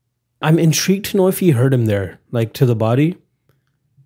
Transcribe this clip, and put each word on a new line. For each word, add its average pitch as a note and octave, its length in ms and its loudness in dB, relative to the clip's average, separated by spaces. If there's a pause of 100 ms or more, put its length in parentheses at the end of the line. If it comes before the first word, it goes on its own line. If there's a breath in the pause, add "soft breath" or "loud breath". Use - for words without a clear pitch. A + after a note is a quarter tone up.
(420)
I'm D#3 160 2
intrigued E3 500 0
to G#3 100 -4
know F#3 100 2
if F#3 120 -2
he F#3 120 2
hurt C3 220 2
him A#2+ 140 0
there, G2 340 -4 (100)
like, A2+ 220 -4
to C#3 120 0
the A#2+ 100 2
body. B2 420 0 (880)